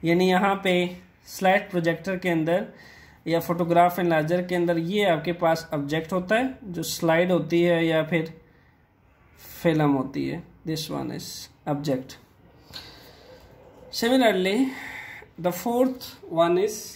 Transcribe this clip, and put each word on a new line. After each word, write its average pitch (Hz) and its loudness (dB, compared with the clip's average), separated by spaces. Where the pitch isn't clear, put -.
यानी 175 4
यहाँ 190 2
पे 180 0
स्लाइड 196 2
प्रोजेक्टर 170 -2
के 185 -2
अंदर 170 0
या 165 2
फोटोग्राफ 170 2
एनलार्जर 170 2
के 180 -4
अंदर 175 2
ये 190 0
आपके 165 2
पास 165 0
ऑब्जेक्ट 156 -4
होता 185 0
है 254 -2
जो 170 -8
स्लाइड 170 2
होती 170 2
है 170 4
या 160 2
फिर 160 -2
फिल्म 156 4
होती 135 -2
है। 156 -8
This 156 -6
one 135 -6
is - -12
object। 143 -4
Similarly, 226 2
the 175 0
fourth 247 -4
one 339 4
is 415 0